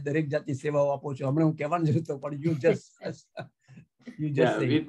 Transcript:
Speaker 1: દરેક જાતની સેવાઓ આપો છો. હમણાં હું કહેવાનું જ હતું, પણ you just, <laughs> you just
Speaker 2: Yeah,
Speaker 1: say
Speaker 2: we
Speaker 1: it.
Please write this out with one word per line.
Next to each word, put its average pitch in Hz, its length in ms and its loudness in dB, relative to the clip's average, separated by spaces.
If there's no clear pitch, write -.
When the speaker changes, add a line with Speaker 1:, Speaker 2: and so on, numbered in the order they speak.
Speaker 1:
દરેક 151 220 0
જાતની 147 260 -2
સેવાઓ 143 400 0
આપો 139 200 -6
છો. 135 140 -4
હમણાં 160 200 4
હું 156 80 0
કહેવાનું 156 300 0
જ 143 120 4
હતું, 151 220 -4
પણ 147 240 -6
you 165 100 0
just, 180 220 2
<laughs> - 1200 -14
you 151 80 -2
just 139 120 0
Speaker 2:
Yeah, - 180 4
Speaker 1:
say 127 100 2
Speaker 2:
we 143 80 4
Speaker 1:
it. 156 120 -2